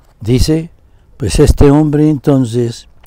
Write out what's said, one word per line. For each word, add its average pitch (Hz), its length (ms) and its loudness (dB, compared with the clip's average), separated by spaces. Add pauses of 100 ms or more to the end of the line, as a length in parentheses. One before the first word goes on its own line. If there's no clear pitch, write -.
(200)
Dice, 156 500 -2 (480)
pues - 220 -2
este 151 300 4
hombre 151 380 2
entonces, 123 800 -2 (180)